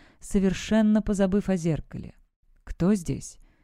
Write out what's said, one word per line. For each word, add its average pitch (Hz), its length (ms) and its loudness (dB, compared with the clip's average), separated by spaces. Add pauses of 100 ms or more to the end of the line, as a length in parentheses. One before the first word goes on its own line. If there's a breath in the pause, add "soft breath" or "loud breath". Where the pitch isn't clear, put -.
(200 soft breath)
совершенно 214 800 2
позабыв 196 460 0
о 190 80 2
зеркале. - 600 -6 (500)
"Кто 185 300 0
здесь?" 151 420 -6 (260)